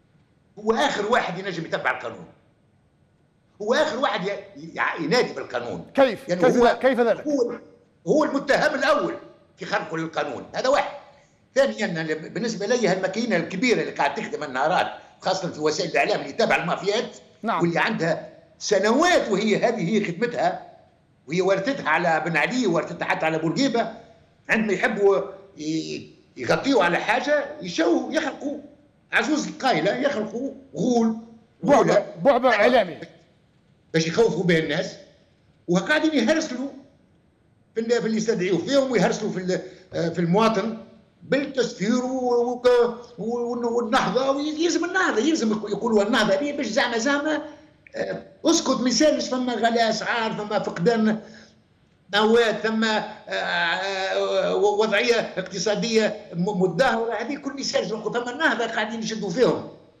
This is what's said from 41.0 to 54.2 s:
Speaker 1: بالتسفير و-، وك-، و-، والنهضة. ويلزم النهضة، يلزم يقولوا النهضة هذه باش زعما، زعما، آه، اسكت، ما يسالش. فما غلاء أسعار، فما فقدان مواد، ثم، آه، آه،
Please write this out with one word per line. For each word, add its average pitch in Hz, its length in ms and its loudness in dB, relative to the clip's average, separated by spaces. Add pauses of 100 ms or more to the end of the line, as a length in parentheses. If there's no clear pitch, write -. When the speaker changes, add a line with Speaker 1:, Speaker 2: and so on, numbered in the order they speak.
Speaker 1:
بالتسفير 247 840 -2
و-، 247 460 0
وك-، 247 160 0 (500)
و-، 240 600 -4
والنهضة. 240 540 0
ويلزم 302 540 -2
النهضة، 349 360 0
يلزم 240 300 0
يقولوا 202 520 0
النهضة 220 300 2
هذه 285 240 -2
باش 269 80 -4
زعما، 233 320 0
زعما، 285 440 0 (540)
آه، - 280 -6 (220)
اسكت، 262 360 2
ما 254 80 2
يسالش. 269 400 2
فما 247 240 -2
غلاء 226 360 2
أسعار، 220 440 -2
فما 208 260 -2
فقدان 214 600 2 (920)
مواد، 220 400 4
ثم، 220 280 -2
آه، 214 200 0 (260)
آه، 190 1300 -2